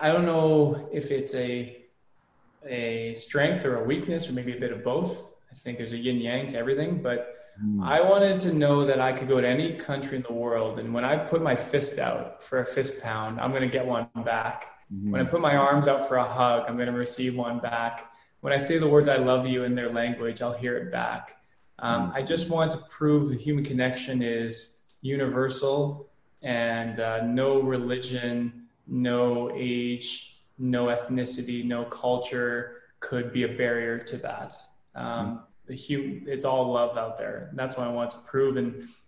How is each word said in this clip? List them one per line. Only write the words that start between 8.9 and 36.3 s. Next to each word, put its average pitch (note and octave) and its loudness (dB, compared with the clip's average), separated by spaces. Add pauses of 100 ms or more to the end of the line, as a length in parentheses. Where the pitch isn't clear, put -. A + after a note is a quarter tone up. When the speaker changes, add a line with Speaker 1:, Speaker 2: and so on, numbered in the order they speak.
Speaker 1:
I C3 4
could B2+ -4
go C3 6
to B2 4
any D3+ 2
country C#3 -6
in B2+ -2
the A#2+ -6
world. A2+ 0
And A2+ -4
when A#2+ 0
I D3 2
put D#3+ 0
my C#3 4
fist - 0
out - -4
for C3 -2
a B2 0
fist - -4
pound, A2 -4
I'm B2+ 0
gonna C3 2
get B2+ 0
one A#2+ 0 (160)
back. A2+ -2 (200)
Speaker 2:
Mm-hmm. G2+ -4
Speaker 1:
When B2+ 2
I B2+ 2
put - 0
my C#3+ 6
arms C#3+ 6
out C#3 4
for B2+ 2
a B2 4
hug, A#2+ 2
I'm A#2+ -4
gonna B2 -2
receive B2 -2
one A#2+ -2
back. A#2 -4 (300)
When C#3 0
I - 4
say E3+ 2
the D#3 4
words, D3 8
"I C3+ 6
love B2+ 4
you," B2+ 0
in B2 0
their A#2+ -2
language, A#2+ -2
I'll A#2+ -2
hear B2 -4
it A#2+ -8
back. A#2 -6 (420)
Um, A#2 0
Speaker 2:
Mm. - -6
Speaker 1:
I C3+ -2
just D#3+ -2
want E3 2
to - -6 (100)
prove D3 4
the B2+ 0
human D3 0
connection B2+ 0
is A#2 -4 (140)
universal C#3 0 (320)
and, A#2 -2
uh, A2+ 0
no C3+ 4
religion, B2 -2 (200)
no B2 0
age, A#2+ -4 (180)
no B2 0
ethnicity, A#2+ -2
no A#2+ -2
culture B2 -2 (220)
could B2 -4
be B2 0
a A2+ 2
barrier A#2 -2
to - -10
that. - -10 (400)
Um, A#2+ -6
Speaker 2:
Mm. - -6 (260)
Speaker 1:
the B2+ -12
hu-, C#3 -4
it's C#3 -4